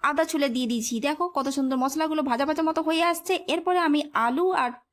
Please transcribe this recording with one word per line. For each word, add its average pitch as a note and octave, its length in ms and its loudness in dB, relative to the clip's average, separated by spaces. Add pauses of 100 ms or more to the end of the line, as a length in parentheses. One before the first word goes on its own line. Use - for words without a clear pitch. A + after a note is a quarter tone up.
আদা D4+ 220 2
ছুলে D4 260 0
দিয়ে B3 200 -2
দিয়েছি। A#3 300 -4
দেখো D4 240 -2 (100)
কত C4+ 120 -2 (100)
সুন্দর C4+ 220 0
মশলাগুলো D#4 440 0
ভাজা C4 240 0
ভাজা D#4 160 0
মতো D#4+ 200 0
হয়ে D#4+ 220 2
আসছে। E4+ 300 0 (140)
এরপরে F4 300 0
আমি D4+ 220 4 (240)
আলু C4+ 220 2 (160)
আর B3 80 0 (220)